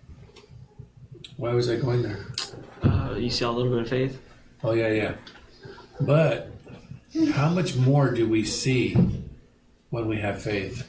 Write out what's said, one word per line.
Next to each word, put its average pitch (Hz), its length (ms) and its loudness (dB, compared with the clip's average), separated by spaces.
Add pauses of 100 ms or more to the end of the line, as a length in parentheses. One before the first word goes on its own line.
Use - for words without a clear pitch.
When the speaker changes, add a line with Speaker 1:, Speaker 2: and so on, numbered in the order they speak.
(1400)
Speaker 1:
why 117 160 -4
was 120 160 2
I 117 80 0
going 123 260 0
there? 104 240 -6 (560)
Speaker 2:
Uh, - 340 2
you 120 140 -2
saw 120 200 0
a - 20 0
little 123 200 0
bit 117 100 2
of 117 60 -4
faith. 131 320 -2 (420)
Speaker 1:
Oh, 113 100 0
yeah, 113 200 2
yeah. 104 220 0 (840)
But 147 500 2 (840)
how 143 160 2
much 170 280 0
more 131 340 4
do 113 180 2
we 110 160 2
see - 500 0 (960)
when 113 180 -4
we 104 100 -2
have - 240 -4
faith? 101 460 -6